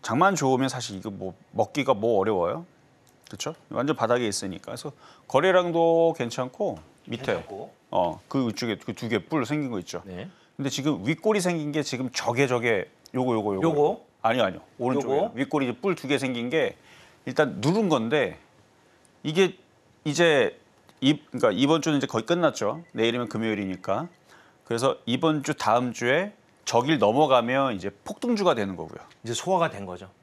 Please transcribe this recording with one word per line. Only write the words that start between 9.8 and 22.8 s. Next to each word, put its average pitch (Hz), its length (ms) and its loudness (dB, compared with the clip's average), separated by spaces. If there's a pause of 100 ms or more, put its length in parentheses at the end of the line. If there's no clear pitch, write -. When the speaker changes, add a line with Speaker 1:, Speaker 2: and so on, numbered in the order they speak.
Speaker 2:
네. 95 240 -12 (260)
Speaker 1:
근데 139 140 -4
지금 131 380 -2
윗골이 202 340 0
생긴 165 320 -2
게 151 100 -2
지금 127 300 -6
저게, 123 340 0
저게 117 420 0 (260)
요거, 127 180 0
요거, 104 220 0
요거. 160 140 2
Speaker 2:
요거? 151 380 2 (140)
Speaker 1:
아니요, 117 240 2
아니요. 95 160 -4 (180)
오른쪽에 131 380 0
Speaker 2:
요거? 208 180 0
Speaker 1:
윗골이 135 320 0
이제 120 140 -4
뿔 190 140 0
두 - 120 -10
개 147 120 2
생긴 123 320 -4
게 151 260 0 (480)
일단 131 360 0
누른 185 280 2
건데 120 500 0 (840)
이게 170 340 0 (480)
이제 151 560 4 (400)
이-, 147 200 4 (100)
그러니까 117 220 2
이번 139 280 2
주는 151 160 0
이제 139 100 0
거의 113 200 -2
끝났죠. 160 680 -2